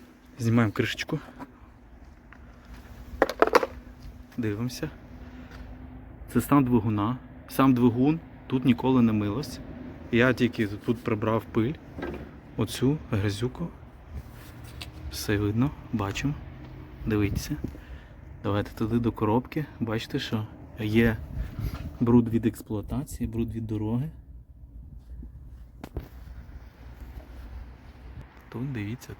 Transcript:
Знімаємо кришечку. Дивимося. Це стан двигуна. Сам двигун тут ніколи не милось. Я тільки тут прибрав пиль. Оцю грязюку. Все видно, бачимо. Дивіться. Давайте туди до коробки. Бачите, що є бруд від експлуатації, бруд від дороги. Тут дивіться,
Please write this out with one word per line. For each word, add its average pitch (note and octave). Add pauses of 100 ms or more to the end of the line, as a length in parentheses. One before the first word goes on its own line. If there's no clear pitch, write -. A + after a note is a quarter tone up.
(400)
Знімаємо A#2
кришечку. - (3250)
Дивимося. A#2 (1400)
Це A#2+
стан C#3+
двигуна. A2+ (320)
Сам C3+
двигун B2 (260)
тут B2+
ніколи B2+
не A2+
милось. G#2 (520)
Я B2
тільки A#2
тут G#2
прибрав A2
пиль. A#2+ (840)
Оцю B2+ (120)
грязюку. G#2+ (1400)
Все -
видно, G#2+ (220)
бачимо. G#2+ (720)
Дивіться. G#2 (840)
Давайте G2+
туди A#2
до A#2
коробки. A#2+ (160)
Бачите, A2+
що A2 (320)
є A2+ (840)
бруд A#2
від A2
експлуатації, A#2
бруд A2+
від A2+
дороги. A2 (4000)
Тут C3
дивіться, A2